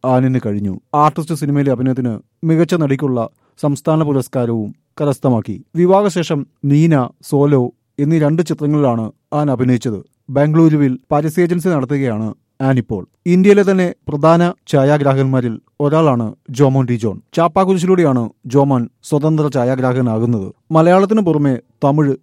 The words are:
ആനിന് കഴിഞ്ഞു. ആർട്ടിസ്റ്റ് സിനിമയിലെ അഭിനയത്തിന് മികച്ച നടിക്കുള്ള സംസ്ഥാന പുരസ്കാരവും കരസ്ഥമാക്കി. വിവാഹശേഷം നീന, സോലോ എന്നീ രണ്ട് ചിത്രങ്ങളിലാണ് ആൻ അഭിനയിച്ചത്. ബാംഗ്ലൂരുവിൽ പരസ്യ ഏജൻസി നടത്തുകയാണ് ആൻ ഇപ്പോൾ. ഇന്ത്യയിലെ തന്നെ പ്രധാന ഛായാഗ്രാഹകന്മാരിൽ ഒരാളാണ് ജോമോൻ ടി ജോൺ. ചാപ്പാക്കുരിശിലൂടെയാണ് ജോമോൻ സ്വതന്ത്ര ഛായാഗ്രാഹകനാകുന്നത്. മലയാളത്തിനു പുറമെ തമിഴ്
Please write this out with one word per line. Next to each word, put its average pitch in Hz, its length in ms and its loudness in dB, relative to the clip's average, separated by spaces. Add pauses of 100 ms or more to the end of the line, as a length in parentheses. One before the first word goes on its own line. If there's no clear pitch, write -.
ആനിന് 127 420 0
കഴിഞ്ഞു. 101 340 -6 (140)
ആർട്ടിസ്റ്റ് 151 400 0
സിനിമയിലെ 143 380 -2
അഭിനയത്തിന് 123 460 -4 (260)
മികച്ച 165 300 0
നടിക്കുള്ള 135 540 -2 (320)
സംസ്ഥാന 156 420 -2
പുരസ്കാരവും 120 720 -2 (260)
കരസ്ഥമാക്കി. 123 640 -2 (120)
വിവാഹശേഷം 175 720 0 (180)
നീന, 143 440 2 (140)
സോലോ 139 500 0 (260)
എന്നീ 156 200 0
രണ്ട് 151 240 0
ചിത്രങ്ങളിലാണ് 147 680 -2 (200)
ആൻ 147 180 -2
അഭിനയിച്ചത്. 123 500 -2 (300)
ബാംഗ്ലൂരുവിൽ 147 680 2 (140)
പരസ്യ 156 300 -2
ഏജൻസി 175 260 -2
നടത്തുകയാണ് 127 680 -4 (260)
ആൻ 135 180 0
ഇപ്പോൾ. 107 280 -6 (200)
ഇന്ത്യയിലെ 190 440 4
തന്നെ 185 240 0 (140)
പ്രധാന 165 440 2 (140)
ഛായാഗ്രാഹകന്മാരിൽ 135 880 0 (260)
ഒരാളാണ് 143 540 0 (160)
ജോമോൻ 135 360 2
ടി 123 80 -2
ജോൺ. 107 260 -4 (140)
ചാപ്പാക്കുരിശിലൂടെയാണ് 170 960 2 (160)
ജോമോൻ 131 420 2 (140)
സ്വതന്ത്ര 151 520 -2
ഛായാഗ്രാഹകനാകുന്നത്. 123 960 -2 (200)
മലയാളത്തിനു 185 480 2
പുറമെ 151 340 0 (300)
തമിഴ് 143 380 2